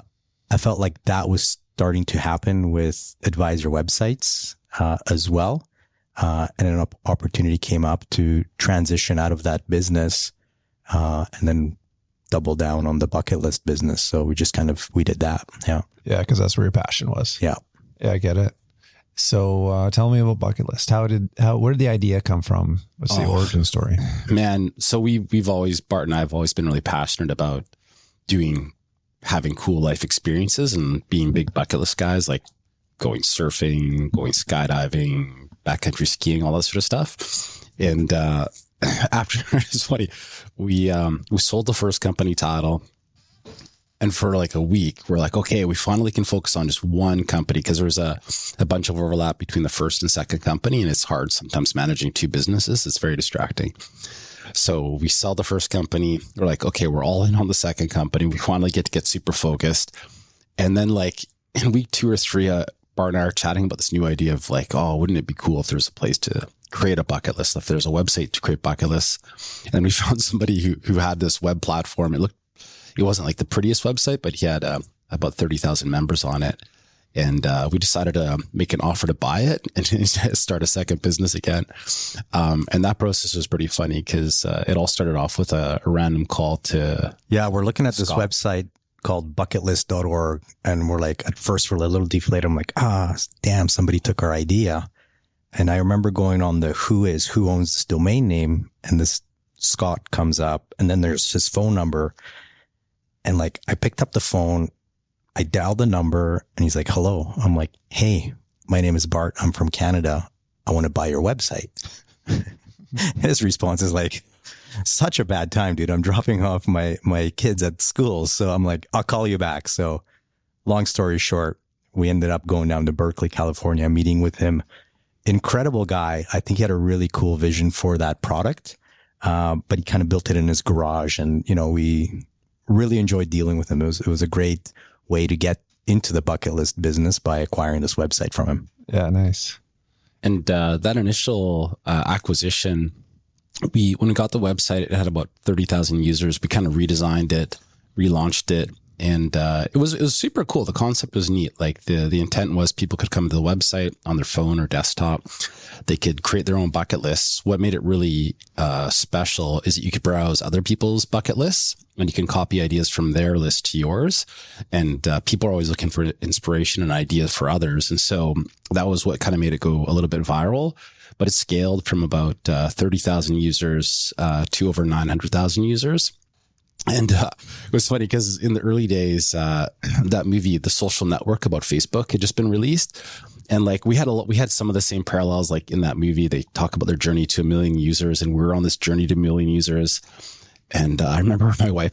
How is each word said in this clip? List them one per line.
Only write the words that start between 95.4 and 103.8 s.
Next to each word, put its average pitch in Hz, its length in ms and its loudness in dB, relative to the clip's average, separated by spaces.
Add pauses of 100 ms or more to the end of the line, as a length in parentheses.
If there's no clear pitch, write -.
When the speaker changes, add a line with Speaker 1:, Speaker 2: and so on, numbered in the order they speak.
Speaker 1:
And 85 140 2
I 90 60 2
remember 101 340 2
going 92 320 2
on 85 180 2
the 78 120 2
who 101 320 2
is, 80 220 0
who 104 220 2
owns 90 260 2
this - 100 -2
domain 101 440 2
name, 82 420 0 (120)
and 85 180 2
this - 220 -2 (340)
Scott - 540 -2
comes 82 300 0
up, 78 380 -4
and 90 120 4
then 92 100 2
there's 82 320 0
his - 160 0
phone 107 260 0
number. 78 400 0 (1080)
And, 92 140 2
like, 80 300 -4
I - 60 -4
picked - 280 -2